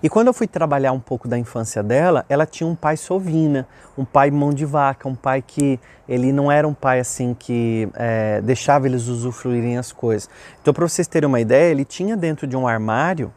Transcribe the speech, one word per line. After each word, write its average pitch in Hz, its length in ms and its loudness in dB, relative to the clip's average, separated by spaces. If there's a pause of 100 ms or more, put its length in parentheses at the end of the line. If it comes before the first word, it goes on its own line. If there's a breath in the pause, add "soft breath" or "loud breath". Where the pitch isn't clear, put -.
E 156 80 2
quando 226 180 4
eu 247 60 4
fui 226 140 -2
trabalhar 143 440 0
um 131 80 -2
pouco 127 280 -8
da 120 100 -2
infância 113 460 -6
dela, 143 440 2
ela 147 200 2
tinha - 200 -6
um 170 60 -2
pai 156 240 -2
sovina, 160 680 0 (280 loud breath)
um 135 80 -4
pai 139 280 2
mão 143 200 2
de 147 140 -2
vaca, 139 420 -2
um 135 60 -6
pai 131 320 -2
que 139 340 0 (280 loud breath)
ele 127 260 0
não 143 180 2
era 151 160 4
um 147 60 -2
pai 131 260 0
assim 123 380 -4
que, 113 560 -2
é, 110 480 -2
deixava 131 460 2
eles 123 200 -2
usufruírem 120 720 -4
as 123 140 -8
coisas. 110 360 -2 (320 loud breath)
Então, 147 140 2
pra 170 140 0
vocês 170 200 -2
terem 151 200 0
uma 131 120 2
ideia, 127 300 6
ele 139 160 0
tinha 208 320 -4
dentro 156 300 -4
de 131 100 -4
um 127 100 0
armário 117 680 -2